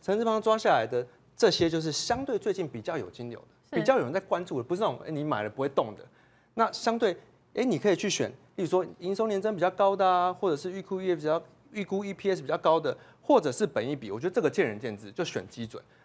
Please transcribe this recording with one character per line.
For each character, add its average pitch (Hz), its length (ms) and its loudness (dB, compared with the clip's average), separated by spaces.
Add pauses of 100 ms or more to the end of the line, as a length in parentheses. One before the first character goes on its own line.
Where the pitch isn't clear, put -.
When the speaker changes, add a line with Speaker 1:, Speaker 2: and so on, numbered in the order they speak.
Speaker 1:
成 196 180 0
值 233 60 0
排 226 60 2
行 220 100 0
抓 220 160 4
下 214 140 2
来 123 160 4
的 123 200 -2 (300)
这 208 140 6
些， 170 180 2
就 165 100 0
是 160 140 -2
相 240 320 -2
对 247 140 -2
最 220 120 -2
近 180 160 -2
比 120 140 -8
较 165 160 -6
有 95 140 -8
金 120 180 -12
流 117 100 -12
的， - 380 -12
Speaker 2:
是。 - 0 -
Speaker 1:
比 214 80 2
较 269 140 6
有 156 60 0
人 120 60 -4
在 175 80 0
关 180 240 -2
注 175 140 -8
的， 120 60 0
不 170 120 -4
是 185 60 0
那 220 60 2
种， 143 200 -2
哎， - 40 -8
你 147 120 -4
买 135 200 -2
了 107 80 -4
不 117 100 -6
会 139 80 0
动 113 260 -2
的。 - 100 -18 (500)
那 220 180 2
相 233 260 0
对， 214 160 2 (400)
哎， 208 80 0
你 240 160 2
可 208 120 2
以 170 60 4
去 208 120 0
选， 117 220 0 (240)
例 190 100 -4
如 - 60 0
说 185 160 2 (140)
营 185 140 -4
收 220 120 0
年 202 160 0
增 220 120 0
比 170 60 -6
较 180 100 4
高 196 240 2
的 196 120 2
啊， 180 260 4
或 185 160 -2
者 151 80 2
是 185 140 -6
预 190 100 -8
估 185 200 -6
E 190 60 -6
P 180 40 2
S 175 60 2
比 151 80 -6
较， 160 180 0 (300)
预 208 120 -6
估 196 200 -4
E 196 100 -8
P - 160 -2
S 175 120 0
比 131 60 -10
较 156 100 0
高 165 220 4
的， 147 160 -2 (320)
或 285 100 8
者 135 140 0
是 214 140 -2
本 113 200 -2
益 143 80 -2
比， 113 160 -8
我 104 80 -4
觉 135 80 -4
得 185 80 -4
这 247 60 0
个 196 80 4
见 180 180 2
仁 104 140 -4
见 110 160 -6
智， 104 160 -16
就 180 100 -4
选 101 260 -6
基 117 180 -10
准。 110 160 -12 (220)